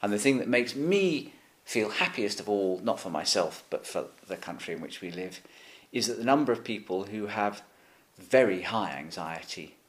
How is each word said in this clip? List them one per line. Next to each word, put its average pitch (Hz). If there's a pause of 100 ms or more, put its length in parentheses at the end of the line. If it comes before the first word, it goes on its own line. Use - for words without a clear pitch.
And 104
the 104
thing 135
that 120
makes 123
me 170 (320)
feel 107
happiest 110
of 95
all, 95
not 113
for 95
myself, 80
but -
for - (220)
the 92
country -
in 82
which 78
we 90
live, 90 (500)
is 113
that 117
the 117
number 135
of 117
people 98
who 104
have 104 (540)
very 101
high 95
anxiety 80 (140)